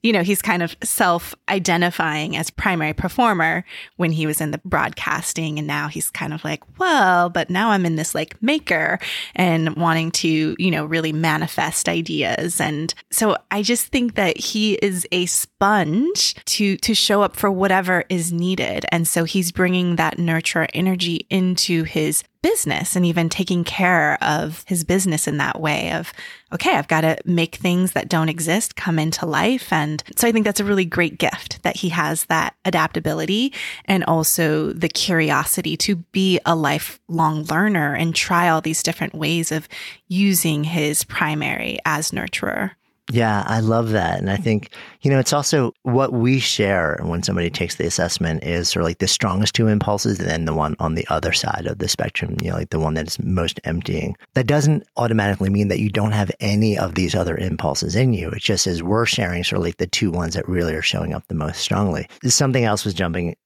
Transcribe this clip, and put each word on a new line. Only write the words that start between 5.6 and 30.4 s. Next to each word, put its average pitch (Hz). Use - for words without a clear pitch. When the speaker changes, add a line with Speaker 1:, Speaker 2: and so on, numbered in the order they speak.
Speaker 1:
now 147
he's 156
kind 151
of 156
like, 156
"Well, 190
but 175
now 208
I'm 190
in 165
this, -
like, -
maker 185
and 165
wanting 165
to, 156
you 185
know, 151
really 160
manifest 160
ideas." 165
And 156
so 214
I 202
just 233
think 247
that 190
he 214
is 185
a 180
sponge 202
to, 196
to -
show 202
up 190
for 202
whatever 185
is 175
needed. 175
And 170
so 170
he's 175
bringing 180
that 160
nurture 165
energy 180
into 180
his 156
business 190
and 180
even 165
taking 175
care 170
of 156
his 170
business 180
in 151
that 139
way 156
of, 160
"Okay, 349
I've -
gotta 160
make 170
things 180
that -
don't 160
exist 165
come 165
into 160
life." 185
And 151
so -
I 233
think 220